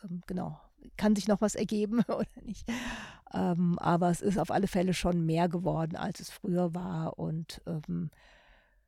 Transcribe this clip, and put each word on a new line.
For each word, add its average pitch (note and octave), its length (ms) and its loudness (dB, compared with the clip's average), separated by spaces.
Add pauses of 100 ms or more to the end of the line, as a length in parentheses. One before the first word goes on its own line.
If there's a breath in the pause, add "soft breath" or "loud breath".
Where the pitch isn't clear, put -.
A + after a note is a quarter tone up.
ähm, F3+ 220 -8
genau, F3 340 -6 (380)
kann G#3+ 180 4
sich G3+ 120 -2
noch G3+ 120 4
was G#3 140 0
ergeben G#3 500 0
<laughs> - 40 -18
oder - 180 -2 (160)
nicht. - 260 -12 (640 loud breath)
Ähm, F3 460 2
aber F3 320 4
es E3+ 100 0
ist G3 180 2
auf E3 120 0
alle F3 180 4
Fälle F#3 240 2
schon F3 320 2
mehr D#3+ 240 4
geworden, E3 480 -2
als - 240 -6
es - 80 -12
früher F3 460 0
war. F3 440 -4
Und, E3 480 -6
ähm, E3 440 -4 (760 soft breath)